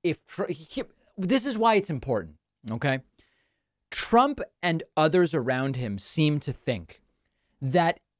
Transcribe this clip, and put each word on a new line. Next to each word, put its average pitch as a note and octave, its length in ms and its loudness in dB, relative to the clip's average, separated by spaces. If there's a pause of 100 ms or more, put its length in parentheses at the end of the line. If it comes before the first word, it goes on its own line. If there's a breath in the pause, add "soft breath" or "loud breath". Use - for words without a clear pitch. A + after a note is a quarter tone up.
if - 200 -4
Tr-, - 280 -6
he, - 320 -10 (340)
this A3 280 0
is A#3 120 -4
why A3 160 4
it's G3 160 0
important, A2 460 -4 (340)
okay? C3 300 -2 (880)
Trump C4+ 500 2 (220)
and E3 220 0 (120)
others D#3+ 380 4
around C3 400 -2
him A2+ 240 -6
seem D3+ 400 0
to C#3+ 140 -6
think - 500 -8 (580)
that E3 380 2 (220)